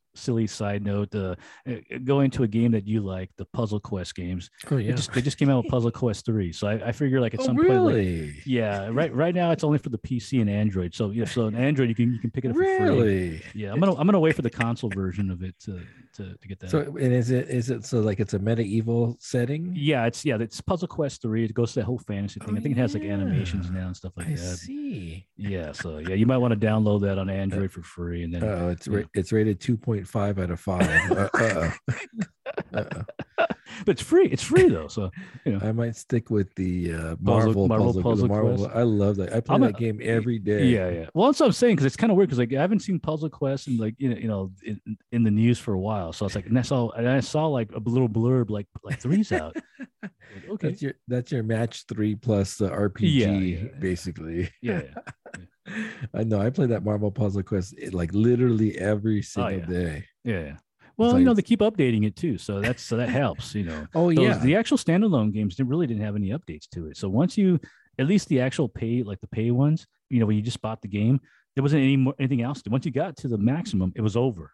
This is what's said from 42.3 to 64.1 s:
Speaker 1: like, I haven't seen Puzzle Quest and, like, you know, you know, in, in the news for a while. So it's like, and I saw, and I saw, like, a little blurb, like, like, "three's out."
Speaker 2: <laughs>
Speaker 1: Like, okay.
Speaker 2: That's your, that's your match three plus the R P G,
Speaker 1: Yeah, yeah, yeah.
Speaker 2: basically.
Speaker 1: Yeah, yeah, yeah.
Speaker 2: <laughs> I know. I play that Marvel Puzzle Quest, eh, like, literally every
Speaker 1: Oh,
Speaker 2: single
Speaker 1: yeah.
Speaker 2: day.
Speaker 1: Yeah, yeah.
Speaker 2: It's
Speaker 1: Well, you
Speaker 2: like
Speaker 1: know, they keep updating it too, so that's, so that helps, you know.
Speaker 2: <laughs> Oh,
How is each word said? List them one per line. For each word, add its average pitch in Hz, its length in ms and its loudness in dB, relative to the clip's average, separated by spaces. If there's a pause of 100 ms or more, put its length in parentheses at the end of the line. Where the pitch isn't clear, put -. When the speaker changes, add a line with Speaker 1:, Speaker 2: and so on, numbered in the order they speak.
Speaker 1:
like, 120 140 2
I 135 80 2
haven't 190 200 2
seen - 180 -2
Puzzle 156 300 -4
Quest 139 380 -4
and, 123 120 0
like, 110 180 -2
you 135 120 0
know, 117 80 -2
you 113 100 -6
know, 95 240 -2 (140)
in, 107 160 -8 (300)
in 117 120 2
the 110 80 4
news 113 280 4
for 107 140 -4
a 95 60 -2
while. 95 340 -4
So - 120 -4
it's 95 100 -4
like, 98 120 -6
and 117 120 4
I - 40 2
saw, 120 280 0
and 117 160 -2
I 131 140 4
saw, 151 260 0
like, 120 240 -2
a - 80 -10
little 117 300 2
blurb, 113 400 2
like, 104 180 -6 (160)
like, 123 160 -6
"three's 190 320 2
out." - 300 -2
Speaker 2:
<laughs> - 60 -16 (640)
Speaker 1:
Like, - 160 -18
okay. 185 220 -4
Speaker 2:
That's - 140 -8
your, 135 100 -4 (140)
that's 123 240 -4
your 127 120 0
match 113 440 -2
three 107 280 -2
plus 101 420 0
the 101 140 0
R 101 180 0
P 117 180 -2 (120)
G, 113 40 6
Speaker 1:
Yeah, 101 160 4
yeah, 90 240 -2
yeah. - 160 -12
Speaker 2:
basically. 90 720 -4 (120)
Speaker 1:
Yeah, 202 220 -2
yeah, - 100 -18 (440)
yeah. 90 60 -18 (600)
Speaker 2:
<laughs> - 80 -12
I 107 100 -2
know. 110 160 0
I 107 120 0
play 135 160 0
that 107 160 -2
Marvel 104 280 -2
Puzzle 101 320 -2
Quest, 95 380 -4
eh, - 100 -12
like, 87 220 -2
literally 113 640 4
every 104 420 0
Speaker 1:
Oh, - 20 -2
Speaker 2:
single - 380 -4
Speaker 1:
yeah. 82 60 -8
Speaker 2:
day. 85 400 -4 (180)
Speaker 1:
Yeah, 104 160 -4
yeah. 76 120 -8
Speaker 2:
It's 76 80 -16 (380)
Speaker 1:
Well, 240 160 4
you - 60 6
Speaker 2:
like 269 60 8
Speaker 1:
know, 254 80 6
they 202 80 4
keep 220 200 2
updating 135 440 2
it 104 100 -2
too, 139 220 -2
so 101 240 -4
that's, 120 220 -4
so 113 140 -4
that 120 120 0
helps, 123 460 -2
you 104 80 -2
know. 78 260 -6
Speaker 2:
<laughs> - 60 -8
Oh, 170 180 4